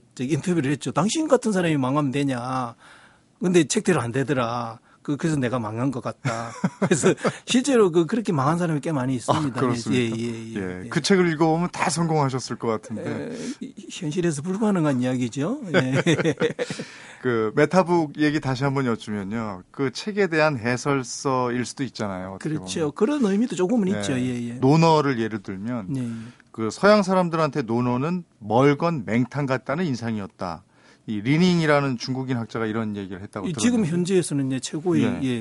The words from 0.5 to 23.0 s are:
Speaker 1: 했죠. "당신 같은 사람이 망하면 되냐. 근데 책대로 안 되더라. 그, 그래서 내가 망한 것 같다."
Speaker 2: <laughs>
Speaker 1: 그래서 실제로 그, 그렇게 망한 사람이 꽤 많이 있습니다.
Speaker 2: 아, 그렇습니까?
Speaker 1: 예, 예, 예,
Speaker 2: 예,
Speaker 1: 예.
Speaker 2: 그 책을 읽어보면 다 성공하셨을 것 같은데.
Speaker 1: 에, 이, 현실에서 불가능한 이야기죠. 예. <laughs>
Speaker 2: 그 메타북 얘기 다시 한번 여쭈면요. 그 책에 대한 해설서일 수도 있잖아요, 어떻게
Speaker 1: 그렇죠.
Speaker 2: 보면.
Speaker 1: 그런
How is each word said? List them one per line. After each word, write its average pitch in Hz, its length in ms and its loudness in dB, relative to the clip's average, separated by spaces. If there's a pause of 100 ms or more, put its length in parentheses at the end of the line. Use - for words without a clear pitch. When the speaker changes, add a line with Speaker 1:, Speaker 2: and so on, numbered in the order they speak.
Speaker 1:
했죠. 139 220 -4
"당신 226 340 0
같은 220 240 2
사람이 175 260 2
망하면 135 360 0
되냐. 127 640 -4 (680)
근데 175 220 4
책대로 180 360 0
안 117 120 -4
되더라. 120 680 -2 (240)
그, 147 140 -4
그래서 156 200 -2
내가 127 220 0
망한 113 320 -2
것 123 140 -4
같다." 117 480 -6
Speaker 2:
<laughs> - 280 -4
Speaker 1:
그래서 165 320 4 (320)
실제로 240 460 4
그, 165 160 4
그렇게 208 260 -2
망한 147 260 2
사람이 165 220 0
꽤 165 120 -4
많이 131 240 0
있습니다. 143 420 0
Speaker 2:
아, - 20 0
그렇습니까? 120 560 0
Speaker 1:
예, 113 60 -4
예, 117 100 -4
예, 113 220 -10
Speaker 2:
예, 92 300 -6
Speaker 1:
예. 117 40 -12
Speaker 2:
그 147 140 -2
책을 180 300 4
읽어보면 165 400 2
다 - 180 -2
성공하셨을 143 680 0
것 - 120 -4
같은데. 107 340 -4 (300)
Speaker 1:
에, - 40 -10 (240)
이, - 140 -14 (160)
현실에서 151 520 -2
불가능한 185 600 0
이야기죠. 131 600 -2 (120)
예. 190 260 2 (540)
<laughs> - 680 -10
Speaker 2:
그 113 340 0
메타북 160 600 2
얘기 151 220 2
다시 131 240 -2
한번 139 220 0
여쭈면요. 104 840 -4
그 135 220 -2
책에 202 360 -2
대한 156 300 2
해설서일 123 1080 -2
수도 - 200 -8
있잖아요, 95 500 -6
어떻게 151 200 -8
Speaker 1:
그렇죠. 92 260 -6
Speaker 2:
보면. 147 140 -2
Speaker 1:
그런 269 300 0